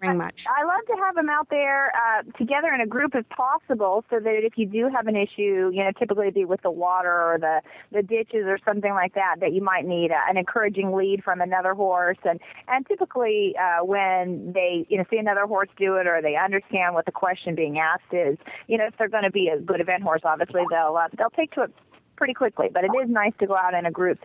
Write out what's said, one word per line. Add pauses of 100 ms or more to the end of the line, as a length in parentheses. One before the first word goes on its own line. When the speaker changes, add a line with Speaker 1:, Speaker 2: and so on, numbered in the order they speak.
Speaker 1:
very
Speaker 2:
I,
Speaker 1:
much?
Speaker 2:
I
love
to
have
them
out
there,
uh, (120)
together
in
a
group
if
possible,
so
that
if
you
do
have
an
issue,
you
know,
typically
it'd
be
with
the
water
or
the, (280)
the
ditches
or
something
like
that,
that
you
might
need
a,
an
encouraging
lead
from
another
horse.
And, (300)
and
typically,
uh,
when
they,
you
know,
see
another
horse
do
it
or
they
understand
what
the
question
being
asked
is, (300)
you
know,
if
they're
gonna
be
a
good
event
horse,
obviously
they'll,
uh,
they'll
take
to
it (440)
pretty
quickly,
but
it (100)
is
nice
to
go
out
in
a
group